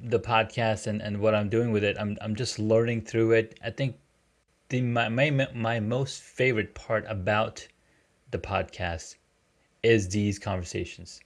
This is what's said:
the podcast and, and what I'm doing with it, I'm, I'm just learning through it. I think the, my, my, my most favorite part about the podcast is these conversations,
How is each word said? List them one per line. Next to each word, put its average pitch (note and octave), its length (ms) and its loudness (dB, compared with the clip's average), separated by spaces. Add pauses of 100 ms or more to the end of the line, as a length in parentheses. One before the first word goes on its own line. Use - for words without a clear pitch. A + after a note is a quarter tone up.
the A#2 180 0
podcast A2 640 0
and, G#2+ 140 -2
and G#2 200 -6
what G#2+ 140 4
I'm G#2 140 2
doing A2+ 240 2
with G#2 120 2
it, G2+ 140 2
I'm, G#2 220 -4
I'm G#2+ 140 -4
just A#2 240 -4
learning A2 440 2
through A2+ 300 2
it. A2+ 320 2
I A2+ 60 -6
think C3+ 260 -4 (720)
the, B2+ 140 0
my, A#2+ 260 2
my, C3+ 460 2
my A#2 260 0
most B2 420 -2
favorite B2 520 0
part G#2+ 340 -2
about G#2+ 580 -2 (640)
the - 80 -4
podcast F#2 800 -8 (680)
is A2+ 260 4
these G#2 300 0
conversations, F2+ 880 -8